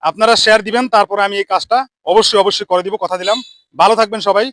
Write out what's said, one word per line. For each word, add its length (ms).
আপনারা 360
শেয়ার 260
দিবেন, 260
তারপরে 340
আমি 140
এই 80
কাজটা 340
অবশ্যই, 340
অবশ্যই 260
করে 180
দিব, 140
কথা 220
দিলাম। 200
ভালো 180
থাকবেন 260
সবাই 320